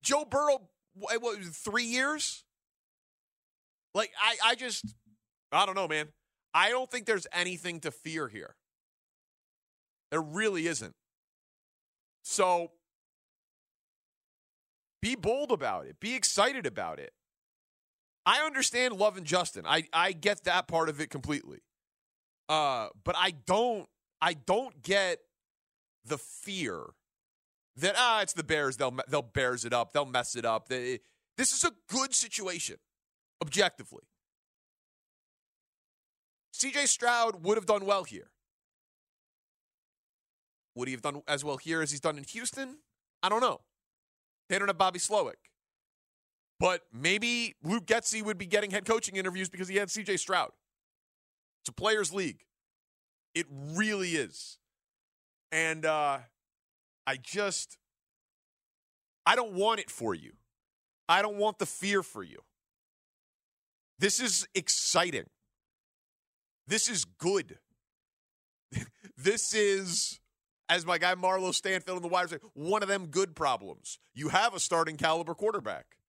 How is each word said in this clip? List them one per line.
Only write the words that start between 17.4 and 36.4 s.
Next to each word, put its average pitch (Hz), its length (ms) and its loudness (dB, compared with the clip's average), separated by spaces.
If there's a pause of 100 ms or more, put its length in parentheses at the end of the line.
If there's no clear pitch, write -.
I 233 160 6
understand 254 540 2
Love 196 240 2
and 170 80 -10
Justin. 165 400 0
I, 160 260 2
I 175 200 2
get 196 320 0
that 180 220 2
part 165 220 0
of 147 140 -6
it 156 80 -6
completely. 139 480 -6 (880)
Uh, 139 400 0 (160)
but 175 140 0
I 185 140 4
don't, 202 540 0 (360)
I 175 100 2
don't 185 480 -2
get 180 380 2 (880)
the 147 100 -2
fear 135 680 -6 (920)
that, 185 180 2
"Ah, 226 260 4
it's 190 100 -2
the 160 120 -4
Bears. 143 320 0
They'll 127 140 0
me-, 127 180 -6
they'll 139 140 0
Bears 123 420 0
it 120 80 -2
up. 120 200 2
They'll 147 120 2
mess 123 320 -2
it 117 80 -6
up." 113 240 0
They, 127 320 -4 (360)
this 254 160 2
is - 120 2
a 339 80 2 (160)
good 262 260 -2
situation, 185 640 -4 (640)
objectively. - 600 0 (2500)